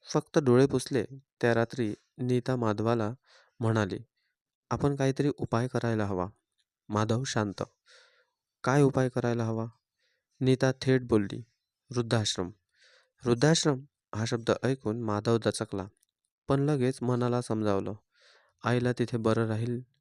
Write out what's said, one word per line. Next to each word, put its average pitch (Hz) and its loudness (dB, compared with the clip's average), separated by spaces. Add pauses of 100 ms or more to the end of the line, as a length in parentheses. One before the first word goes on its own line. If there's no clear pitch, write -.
(120)
फक्त - -2
डोळे 131 6
पुसले. 131 -2 (360)
त्या 117 2
रात्री 117 -2 (240)
नीता 123 0
माधवाला 110 0 (460)
म्हणाली, 110 0 (720)
"आपण 143 0
काहीतरी 135 0
उपाय 123 -2
करायला 113 -2
हवा." 92 -2 (600)
माधव 110 0
शांत, 107 -2 (1000)
"काय 139 4
उपाय 131 4
करायला 120 -2
हवा?" 113 -4 (720)
नीता 131 2 (100)
थेट 131 2
बोलली, 110 0 (540)
"वृद्धाश्रम." 113 0 (760)
वृद्धाश्रम 135 2 (340)
हा 107 -2
शब्द 120 -2 (120)
ऐकून 120 -2
माधव 110 0
दचकला, 101 -4 (640)
पण 139 2
लगेच 139 0
मनाला 120 0
समजावलं, 104 -2 (680)
"आईला 123 0
तिथे 120 -4
बरं 113 0
राहील, 117 -4 (200)